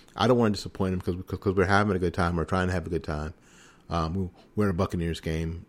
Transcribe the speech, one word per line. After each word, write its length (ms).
I 100
don't 120
wanna 160
disappoint 400
him 60
'cause, 160
'cause 280
we're 120
having 280
a 60
good 140
time. 220
We're 80
trying 220
to 60
have 140
a 40
good 140
time. 280
Um, 260
we, 140
we're 100
at 40
a 40
Buccaneers 460
game. 480